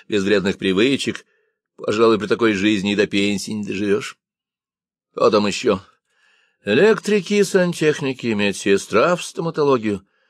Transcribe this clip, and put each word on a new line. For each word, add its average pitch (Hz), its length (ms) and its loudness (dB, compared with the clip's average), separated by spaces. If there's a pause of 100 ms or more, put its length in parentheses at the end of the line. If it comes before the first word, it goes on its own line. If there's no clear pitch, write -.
без 101 160 0
вредных 98 340 0
привычек. 107 640 0 (520)
Пожалуй, 113 420 2
при 101 80 -6
такой 110 280 2
жизни 101 380 0
и 98 40 -2
до 101 100 2
пенсии 101 460 -2
не 104 120 -8
доживёшь. 101 540 -4 (960)
Кто - 180 2
там 104 160 2
ещё? 98 340 -2 (840)
Электрики, 202 800 2
сантехники, 156 840 -2
медсестра 104 880 0
в - 80 -8
стоматологию. 135 840 -2 (220)